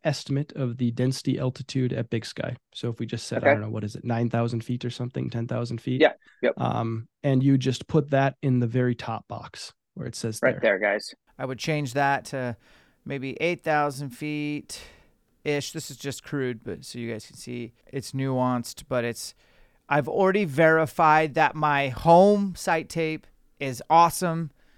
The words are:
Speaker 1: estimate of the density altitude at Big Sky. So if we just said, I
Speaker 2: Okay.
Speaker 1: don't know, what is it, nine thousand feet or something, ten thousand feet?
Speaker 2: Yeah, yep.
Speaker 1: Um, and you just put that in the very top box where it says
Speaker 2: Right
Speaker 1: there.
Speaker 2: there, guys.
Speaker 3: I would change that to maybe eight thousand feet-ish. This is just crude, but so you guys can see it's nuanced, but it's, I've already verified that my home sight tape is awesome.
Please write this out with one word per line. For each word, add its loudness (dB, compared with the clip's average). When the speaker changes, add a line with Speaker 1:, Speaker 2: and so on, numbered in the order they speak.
Speaker 1:
estimate -2
of -4
the 0
density 0
altitude -2
at -4
Big -2
Sky. -8
So -6
if -8
we -4
just -8
said, -2
I 6
Speaker 2:
Okay. 6
Speaker 1:
don't -2
know, -6
what -6
is -8
it, -12
nine 0
thousand 0
feet -6
or -4
something, -6
ten -6
thousand -6
feet? -2
Speaker 2:
Yeah, 8
yep. 2
Speaker 1:
Um, -2
and 2
you 4
just -4
put 0
that 2
in 2
the 0
very 0
top -10
box -14
where -10
it -10
says -6
Speaker 2:
Right 2
Speaker 1:
there. -
Speaker 2:
there, 4
guys. -2
Speaker 3:
I -6
would -6
change -2
that 2
to -6
maybe -8
eight 0
thousand 0
feet-ish. -8
This -10
is -16
just -10
crude, -4
but -10
so -14
you -6
guys -10
can -20
see -12
it's -10
nuanced, -2
but 0
it's, -8
I've 0
already 2
verified 4
that 4
my 2
home 6
sight -2
tape -4
is -6
awesome. 4